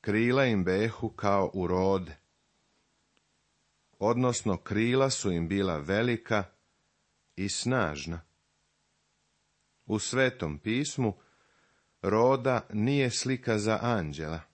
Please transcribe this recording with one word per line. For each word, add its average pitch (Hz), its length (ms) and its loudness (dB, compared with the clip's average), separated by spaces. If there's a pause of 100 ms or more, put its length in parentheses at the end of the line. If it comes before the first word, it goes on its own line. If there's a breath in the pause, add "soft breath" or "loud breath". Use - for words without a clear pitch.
Krila 120 440 2
im 104 180 2
behu 104 460 0
kao 98 440 0
u 90 140 -2
rode, 92 500 0 (1800)
odnosno 117 580 2
krila 123 520 2
su 104 220 -2
im 85 160 0
bila 95 300 0
velika 107 680 0 (920)
i 98 140 -4
snažna. 85 720 -2 (1600)
U 107 140 -2
Svetom 123 600 -2
pismu 120 580 -2 (840 soft breath)
roda 120 720 2
nije 123 380 2
slika 120 480 -2
za 107 220 0
anđela. 82 600 -4 (120)